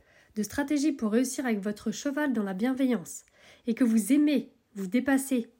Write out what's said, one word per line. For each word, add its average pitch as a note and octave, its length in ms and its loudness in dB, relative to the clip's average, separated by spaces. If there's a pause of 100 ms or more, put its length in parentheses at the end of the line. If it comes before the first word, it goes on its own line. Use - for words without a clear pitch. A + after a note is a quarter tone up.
(380)
de G#3+ 60 -2
stratégies C#4+ 500 0
pour A3 180 -2
réussir C4 340 0
avec A3 140 0
votre G#3 320 -6
cheval C#4+ 400 -2
dans A3 120 0
la F#3+ 100 -4
bienveillance B3 720 -2 (420)
et A#3 80 0
que C4+ 80 2
vous A3+ 300 4
aimez D4 400 2 (200)
vous G3 140 -6
dépasser B3 640 0 (100)